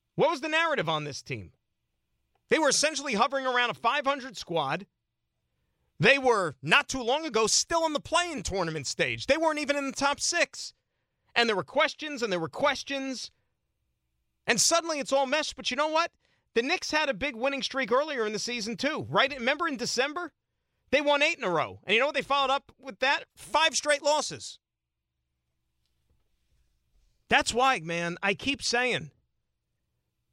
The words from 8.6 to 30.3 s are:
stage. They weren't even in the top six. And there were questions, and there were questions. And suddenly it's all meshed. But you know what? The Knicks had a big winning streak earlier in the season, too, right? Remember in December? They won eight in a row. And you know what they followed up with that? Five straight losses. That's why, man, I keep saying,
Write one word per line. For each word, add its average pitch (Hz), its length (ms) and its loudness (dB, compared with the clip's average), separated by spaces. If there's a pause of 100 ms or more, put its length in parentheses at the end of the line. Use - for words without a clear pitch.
stage. 120 400 -2
They 285 120 4
weren't 311 220 0
even 285 160 0
in 277 120 -4
the 262 40 -6
top 277 280 -2
six. - 540 -2 (600)
And 233 160 4
there 220 60 0
were 185 80 -2
questions, 294 580 -2
and 226 100 -2
there 180 80 0
were 160 80 -2
questions. 269 840 -4 (1120)
And 220 160 2
suddenly 330 380 2
it's 247 120 -8
all 269 140 4
meshed. 285 300 -2
But - 160 -6
you 254 40 -4
know 294 120 0
what? 320 240 0 (420)
The 226 80 2
Knicks 302 300 -2
had 302 180 2
a 269 40 0
big 240 220 -6
winning 269 280 -2
streak 247 280 -4
earlier 269 340 0
in 214 60 -4
the 208 80 -4
season, 226 380 -6
too, 262 320 -4
right? 226 240 4
Remember 285 340 0
in 294 80 -4
December? 277 560 -4 (600)
They 285 100 4
won 285 220 4
eight 330 140 2
in 277 60 -8
a 202 60 0
row. 123 340 0
And 190 100 0
you 220 60 6
know 262 60 4
what 294 100 0
they 277 60 0
followed 269 320 2
up 277 260 -4
with 269 200 -14
that? 285 260 0 (100)
Five 320 400 0
straight 294 280 0
losses. 285 560 -2 (2750)
That's 269 260 4
why, 254 300 4
man, 170 380 -4
I 196 140 0
keep 277 260 -4
saying, 233 500 -2 (1200)